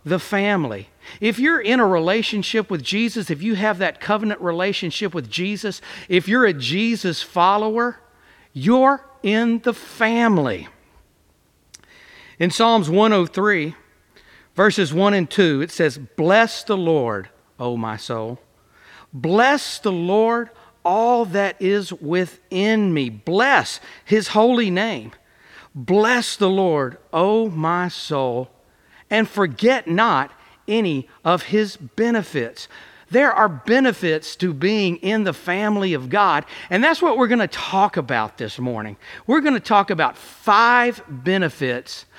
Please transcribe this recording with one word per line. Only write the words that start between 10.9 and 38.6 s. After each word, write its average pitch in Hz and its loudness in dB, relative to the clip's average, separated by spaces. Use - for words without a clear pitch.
In 175 2
Psalms 226 2
one 214 4
oh 190 2
three, 185 -2
verses 190 2
one 202 4
and 175 0
two, 160 2
it 165 -4
says, 143 -2
"Bless 180 0
the 208 -2
Lord, 135 -2
O 123 -4
my 110 -6
soul. 113 -8
Bless 208 0
the 202 -2
Lord, 220 0
all 233 2
that 196 -2
is 196 0
within 185 -2
me. 139 0
Bless 175 0
his 208 0
holy 233 2
name. 175 -4
Bless 214 0
the 196 2
Lord, 160 0
O 208 2
my 170 -2
soul, 131 -4
and 214 0
forget 202 0
not 170 0
any 190 -2
of 170 2
his 208 -2
benefits." 170 -4
There 247 4
are 214 4
benefits 180 0
to 185 -2
being 180 0
in 208 -2
the 180 -2
family 190 -2
of 127 -6
God, 170 0
and 202 0
that's 311 2
what 302 2
we're 254 4
gonna 220 2
talk - 0
about 120 -2
this 110 -10
morning. 110 -6